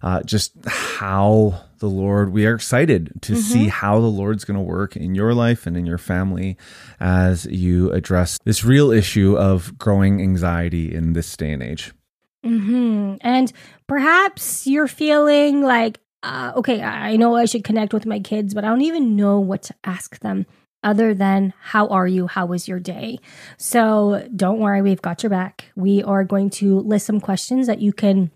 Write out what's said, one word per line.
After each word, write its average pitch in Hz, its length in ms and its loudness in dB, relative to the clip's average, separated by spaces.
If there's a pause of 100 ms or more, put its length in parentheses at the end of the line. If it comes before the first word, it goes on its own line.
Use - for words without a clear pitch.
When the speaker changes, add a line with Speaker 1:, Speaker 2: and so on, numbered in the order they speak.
Speaker 1:
uh, 90 220 -4
just - 300 -4 (120)
how 101 960 0 (180)
the 107 100 -4
Lord, 98 420 0
we 104 140 2
are 113 100 2
excited 117 560 0 (100)
to - 120 -4
Speaker 2:
Mm-hmm. 117 80 0
Speaker 1:
see 117 260 2
how 104 320 0
the 117 80 2
Lord's 104 380 -2
gonna 101 160 -4
work 90 360 -6
in 87 180 -4
your 110 180 2
life 117 340 0
and 87 100 -4
in 87 80 -4
your 85 120 -4
family 92 600 -4 (420)
as 92 460 2
you 90 460 2
address 90 540 0
this 107 200 0
real 135 260 6
issue 101 460 4
of 95 400 0
growing 98 440 2
anxiety 85 720 -2
in 82 200 -2
this 82 240 -4
day 76 140 -4
and 71 100 -6
age. 62 300 -12 (540)
Speaker 2:
Mm-hmm. 220 760 -2
And 254 300 0 (360)
perhaps 330 800 0
you're 285 200 2
feeling 294 720 2
like, 233 380 0 (240)
uh, 247 340 -8
"Okay, 240 240 -2
I, 214 300 -6
I 220 40 0
know 233 200 4
I 240 100 2
should 226 180 -2
connect 214 300 -2
with 214 120 -2
my 214 140 -4
kids, 202 340 -4
but 208 120 -4
I - 20 0
don't 233 140 2
even 294 340 0
know 202 240 4
what 196 240 -2
to - 120 -18 (100)
ask - 340 -10
them 196 260 -6 (380)
other 208 300 2
than, 196 480 0
'How 208 260 0
are 185 200 0
you? 185 200 0
How 180 180 -4
was 175 220 -6
your 180 140 -6
day?'" 214 380 -10 (380)
So 214 800 0
don't 190 240 0
worry, 202 220 2
we've 196 200 2
got 170 220 -6
your 233 60 0
back. 185 360 -4 (100)
We 202 280 2
are 196 220 0
going 196 260 0
to 196 280 2
list 208 260 -2
some 214 160 -2
questions 247 460 -2
that 226 120 -2
you 202 140 0
can 190 420 2